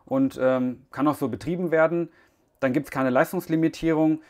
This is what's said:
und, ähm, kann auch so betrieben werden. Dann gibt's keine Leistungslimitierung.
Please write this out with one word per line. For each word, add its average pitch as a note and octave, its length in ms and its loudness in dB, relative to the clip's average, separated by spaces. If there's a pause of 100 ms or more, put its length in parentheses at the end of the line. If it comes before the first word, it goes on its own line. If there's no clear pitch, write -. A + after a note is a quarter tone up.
und, C3+ 360 0
ähm, B2+ 500 0
kann C#3 180 0
auch C#3 60 2
so C#3 140 -4
betrieben E3+ 420 -4
werden. D#3+ 400 2 (500)
Dann C3 120 0
gibt's C#3 180 -2
keine C3 200 0
Leistungslimitierung. D#3+ 1200 0